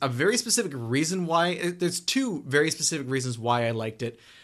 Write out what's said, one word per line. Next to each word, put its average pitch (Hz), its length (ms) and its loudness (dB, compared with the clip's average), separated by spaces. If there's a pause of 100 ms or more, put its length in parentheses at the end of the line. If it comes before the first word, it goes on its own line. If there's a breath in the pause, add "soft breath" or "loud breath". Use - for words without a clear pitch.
a 139 60 0
very 151 300 2
specific 226 380 0
reason 151 500 0
why, 170 360 2
uh, 175 160 -2
there's 170 220 -2
two 240 480 -2
very 147 240 4
specific 151 380 -2
reasons 127 280 -2
why 120 300 2
I 117 40 0
liked 113 300 -4
it. 113 180 -6 (240 soft breath)